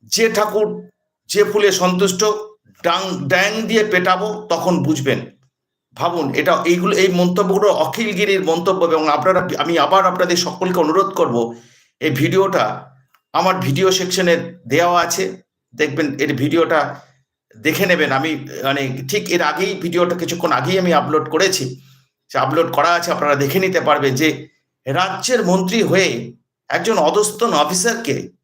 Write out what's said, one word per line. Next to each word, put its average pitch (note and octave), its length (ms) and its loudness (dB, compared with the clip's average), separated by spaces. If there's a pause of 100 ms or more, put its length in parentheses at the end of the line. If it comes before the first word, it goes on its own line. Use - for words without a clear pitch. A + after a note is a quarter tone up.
(120)
যে A3+ 120 2 (100)
ঠাকুর G#3 320 0 (640)
যে G#3 140 2
ফুলে G3+ 280 2
সন্তুষ্ট, F#3 480 0 (640)
ডাং, E3+ 180 0 (280)
ড্যাং F#3 220 2 (160)
দিয়ে A3 180 2
পেটাবো, F#3 440 0 (200)
তখন E3+ 340 0
বুঝবেন।" C3+ 380 0 (760)
ভাবুন, E3+ 380 -2
এটা D3+ 180 2 (120)
এইগুলো, F3 320 0
এই F#3+ 160 4
মন্তব্যগুলো F#3 640 2
অখিল G#3 380 -2
গিরির G3 320 0
মন্তব্য। F3 400 0
এবং D#3+ 240 2
আপনারা, F3+ 320 2 (180)
আমি E3+ 200 -2
আবার E3 280 4
আপনাদের F3 400 0
সকলকে F3+ 340 -2
অনুরোধ E3+ 340 2
করব, C#3+ 220 0 (640)
এই D3+ 200 0
ভিডিওটা F3+ 440 2 (680)
আমার F#3 260 2
ভিডিও C#3 300 0
সেকশনে F3+ 440 0 (320)
দেওয়া E3+ 340 2
আছে, E3+ 240 -2 (500)
দেখবেন, D3 320 -2 (140)
এর D3 160 0
ভিডিওটা D#3 440 2 (760)
দেখে D3 300 0
নেবেন। D#3 260 2
আমি, D3 180 0 (340)
মানে, C#3 180 0 (260)
ঠিক G3+ 220 -2
এর F3 120 0
আগেই, D#3 300 -2 (120)
ভিডিওটা F3 320 0
কিছুক্ষণ E3+ 360 -4
আগেই C3 260 0
আমি F3+ 140 2
আপলোড D3 380 2
করেছি, F3+ 340 0 (680)
সে - 80 -4
আপলোড D3 380 0
করা D#3+ 220 2
আছে, E3+ 140 -4
আপনারা D3 300 0
দেখে C3+ 180 0
নিতে F#3 200 0
পারবেন C#3 340 2
যে D#3 140 2 (580)
রাজ্যের F#3+ 580 -2
মন্ত্রী F#3 380 0
হয়ে E3+ 280 2 (600)
একজন G#3 280 -2
অধস্তন G#3 560 0
অফিসারকে D#3 640 -2 (280)